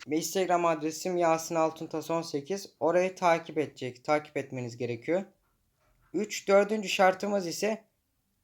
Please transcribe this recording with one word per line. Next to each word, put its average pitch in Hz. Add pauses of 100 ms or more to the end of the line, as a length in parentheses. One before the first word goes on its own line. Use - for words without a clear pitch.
Instagram 170
adresim 160
Yasin 165
Altuntas 160
on 165
sekiz. 160 (100)
Orayı 180
takip 165
edecek, 131
takip 151
etmeniz 123
gerekiyor. 120 (880)
Üç, 208
dördüncü 202
şartımız 196
ise 208 (600)